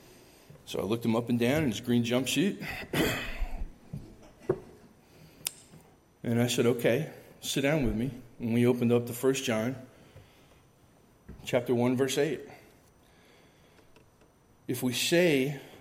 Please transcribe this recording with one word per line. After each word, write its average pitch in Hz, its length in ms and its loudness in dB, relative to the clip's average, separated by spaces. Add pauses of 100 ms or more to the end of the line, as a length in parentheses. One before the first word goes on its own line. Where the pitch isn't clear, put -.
(640)
So - 140 -6
I - 40 -2
looked 113 220 -2
him 113 100 2
up 120 140 -2
and 120 100 0
down 135 240 2
in 127 80 0
his 104 100 -6
green 120 220 2
jumpsuit. 127 600 0 (300)
<clears throat> - 240 2 (3000)
And 117 160 0
I 120 60 4
said, 120 220 2
"Okay, 127 420 2 (320)
sit - 200 -4
down 143 220 2
with 107 120 0
me." 120 160 -2 (280)
And 117 140 -2
we 120 140 4
opened 120 240 4
up 120 160 2
to 117 60 -6
First 131 300 0
John 117 320 -2 (1700)
chapter 123 300 0
one, 123 240 2
verse 135 220 0
eight. 147 220 0 (2250)
"If 127 160 -4
we 127 100 0
say 147 640 2 (220)